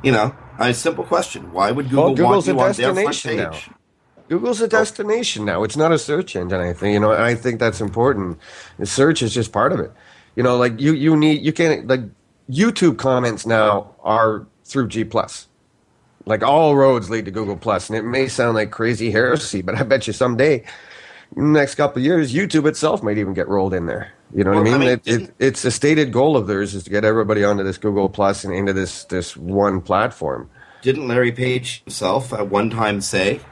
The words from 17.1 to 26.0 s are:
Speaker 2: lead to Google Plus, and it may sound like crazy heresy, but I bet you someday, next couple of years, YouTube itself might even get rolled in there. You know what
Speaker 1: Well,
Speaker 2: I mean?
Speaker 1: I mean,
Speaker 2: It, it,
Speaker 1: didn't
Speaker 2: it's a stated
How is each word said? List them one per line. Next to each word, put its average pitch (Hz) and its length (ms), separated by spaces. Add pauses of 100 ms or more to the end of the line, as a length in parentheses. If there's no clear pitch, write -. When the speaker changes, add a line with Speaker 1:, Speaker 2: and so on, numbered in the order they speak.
Speaker 2:
lead 110 160
to 98 40
Google 101 280
Plus, 101 320
and 110 80
it 104 60
may 131 220
sound 120 280
like 107 160
crazy 113 400
heresy, 117 500
but 95 140
I 107 80
bet 127 240
you 107 80
someday, 127 500 (720)
next 147 380
couple 139 260
of 131 60
years, 156 260
YouTube 156 340
itself 151 360
might 104 160
even 95 160
get 90 140
rolled 95 260
in 85 100
there. - 300 (200)
You 95 100
know 95 80
what 104 120
Speaker 1:
Well, 117 100
Speaker 2:
I 139 40
mean? - 0
Speaker 1:
I - 0
mean, 135 100
Speaker 2:
It, 127 40
it, 117 120
Speaker 1:
didn't 110 360
Speaker 2:
it's 131 260
a 123 40
stated 147 400